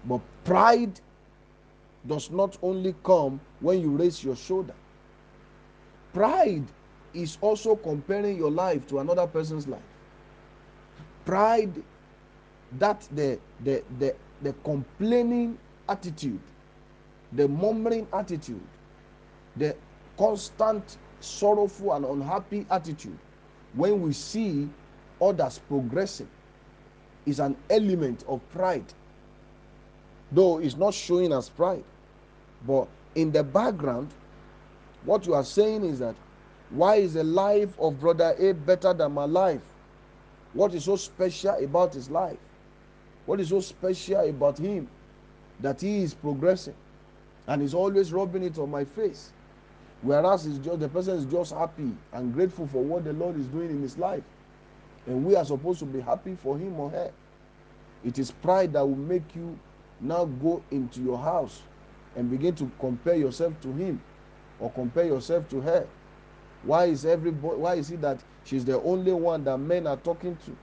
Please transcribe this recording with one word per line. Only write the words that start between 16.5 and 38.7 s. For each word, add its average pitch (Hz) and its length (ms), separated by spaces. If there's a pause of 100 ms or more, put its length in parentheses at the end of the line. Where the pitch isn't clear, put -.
the 139 140
murmuring 220 640
attitude, 165 500 (920)
the 147 200 (420)
constant 214 800 (220)
sorrowful 202 760
and 143 120
unhappy 170 680
attitude, 156 460 (560)
when 185 280
we 156 100
see 156 560 (540)
others 175 460
progressing, 143 640 (960)
is 143 140
an 139 160 (140)
element 185 580
of 131 220
pride. 175 440 (1400)
Though 170 280
it's 143 160
not 185 180
showing 180 400
as 123 160
pride, 170 340 (840)
but 135 220 (280)
in 160 160
the 151 120
background, 147 680 (920)
what 190 220
you 170 80
are 139 100
saying 214 400
is 147 160
that, 117 160 (540)
"Why 185 260
is 185 200
the 160 80
life 196 560
of 151 200
brother 165 380
A 190 160
better 180 400